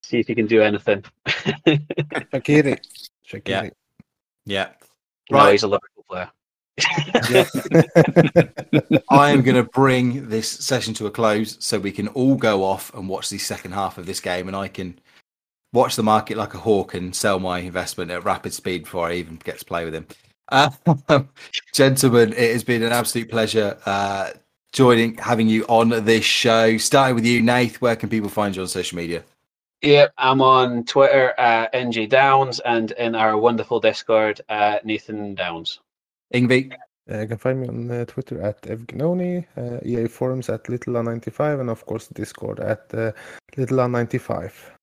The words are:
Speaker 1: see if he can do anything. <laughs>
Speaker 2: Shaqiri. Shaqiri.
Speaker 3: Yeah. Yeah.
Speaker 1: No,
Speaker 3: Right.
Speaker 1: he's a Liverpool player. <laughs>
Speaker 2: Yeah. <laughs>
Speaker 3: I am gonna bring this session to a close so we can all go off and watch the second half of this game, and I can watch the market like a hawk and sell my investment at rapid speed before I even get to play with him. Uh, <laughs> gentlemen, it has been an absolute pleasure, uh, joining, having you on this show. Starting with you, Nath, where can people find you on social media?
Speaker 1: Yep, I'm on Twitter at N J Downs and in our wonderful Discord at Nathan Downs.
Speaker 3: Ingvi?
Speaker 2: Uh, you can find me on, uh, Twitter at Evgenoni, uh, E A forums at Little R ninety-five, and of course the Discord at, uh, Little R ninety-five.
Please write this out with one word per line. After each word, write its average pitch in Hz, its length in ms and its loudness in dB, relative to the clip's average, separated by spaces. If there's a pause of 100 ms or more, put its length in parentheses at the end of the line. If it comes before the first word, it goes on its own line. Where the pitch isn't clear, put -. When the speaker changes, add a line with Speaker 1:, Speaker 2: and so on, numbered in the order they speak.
Speaker 1:
see 120 160 -2
if - 80 -2
he 117 80 -4
can 113 100 0
do 110 160 4
anything. 104 400 0 (120)
<laughs> - 120 -16
Speaker 2:
Shaqiri. - 1500 -2 (500)
Shaqiri. - 200 -16
Speaker 3:
Yeah. 95 220 -4 (760)
Yeah. 98 220 -4 (640)
Speaker 1:
No, 135 80 4
Speaker 3:
Right. 143 140 8
Speaker 1:
he's 104 120 2
a 104 40 -2
Liverpool - 400 -4
player. 90 220 -10 (460)
<laughs> - 540 -2
Speaker 2:
Yeah. 170 180 4
<laughs> - 1600 2
Speaker 3:
I 143 200 6
am 139 120 4
gonna 123 220 4
bring 127 640 0
this 110 200 -4
session - 460 -4
to 107 120 -8
a 101 40 -4
close 107 480 -2
so - 220 -4
we 98 120 -6
can 104 160 -6
all 131 280 0
go 107 260 2
off 95 320 -4
and 95 140 -12
watch 95 200 -8
the 101 100 -8
second - 340 -10
half 95 260 -6
of 87 80 -14
this 95 140 -8
game, 90 260 -6
and 95 100 -10
I 98 120 -8
can 90 300 -12 (760)
watch 120 240 2
the 117 80 -2
market 107 320 2
like 104 180 -8
a 95 40 -12
hawk 101 360 0
and 90 200 -8
sell 101 260 0
my 90 200 -4
investment 87 500 -8
at 90 140 -8
rapid 92 300 -4
speed 90 300 -8
before 87 240 -6
I 87 60 -4
even 82 280 -8
get - 160 -10
to - 60 -16
play 85 200 -6
with 80 100 -8
him. 80 120 -10 (420)
Uh, 139 220 2 (160)
<laughs> 143 380 2 (500)
gentlemen, 131 580 4
it 117 200 0
has 120 120 -4
been 117 200 0
an 117 80 -2
absolute 117 380 -2
pleasure, 110 460 0 (100)
uh, 98 440 -4 (440)
joining, 117 420 4
having 113 320 0
you 110 200 2
on 113 200 4 (160)
this 110 200 4
show. 113 520 2
Starting 131 380 2
with 113 100 0
you, 120 160 2
Nath, 120 400 0
where 117 160 0
can 110 140 -8
people 107 180 -4
find 101 260 -2
you 92 80 -6
on 90 60 -8
social 90 280 -8
media? 85 260 -8 (600)
Speaker 1:
Yep, 143 360 6
I'm 135 240 2
on 127 420 4
Twitter 131 540 4
at 113 360 2
N 123 180 -2
J 110 140 -2
Downs 135 540 2
and 117 320 -2
in 117 220 -4
our 110 240 2
wonderful 117 420 0
Discord 107 680 0
at 104 360 0
Nathan 104 500 -8
Downs. 87 460 -8 (540)
Speaker 3:
Ingvi? 127 380 2 (380)
Speaker 2:
Uh, 107 100 -8
you 110 80 -8
can 113 80 -8
find 131 240 -4
me 123 80 -8
on, 117 220 -10
uh, 120 160 -6
Twitter - 340 -12
at 101 220 -6
Evgenoni, 175 840 -6 (120)
uh, 120 280 -10
E 117 180 -2
A 117 60 -2
forums 127 400 -6
at 113 200 -8
Little 123 280 -6
R 117 60 -2
ninety-five, 120 580 -4
and 123 100 -6
of - 160 -10
course - 200 -10
the - 80 -20
Discord 107 460 -10
at, - 340 -6
uh, 113 180 -4 (440)
Little 131 240 -2
R 123 80 2
ninety-five. - 840 -6 (100)